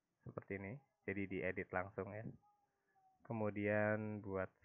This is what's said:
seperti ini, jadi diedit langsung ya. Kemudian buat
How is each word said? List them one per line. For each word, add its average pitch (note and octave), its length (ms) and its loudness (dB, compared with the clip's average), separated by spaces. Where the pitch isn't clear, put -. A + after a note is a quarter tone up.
seperti - 400 -8
ini, G2 120 -6
jadi G2 160 0
diedit F#2 480 -2
langsung G2 400 -2
ya. G#2 80 -6
Kemudian G#2+ 960 2
buat F#2+ 320 -2